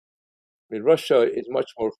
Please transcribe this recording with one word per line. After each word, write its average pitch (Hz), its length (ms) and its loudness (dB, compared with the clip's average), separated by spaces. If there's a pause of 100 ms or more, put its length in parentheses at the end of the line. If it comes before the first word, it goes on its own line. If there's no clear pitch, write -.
(720)
I 110 40 -8
mean, 107 80 -8
Russia 147 400 2
is 113 260 -2
much 131 300 -4
more 110 220 -4